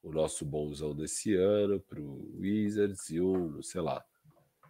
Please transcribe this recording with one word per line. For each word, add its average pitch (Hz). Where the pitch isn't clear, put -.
O 78
nosso 78
bonzão 73
desse 78
ano 101
pro -
Wizards 104
e 80
um, 90
sei -
lá, -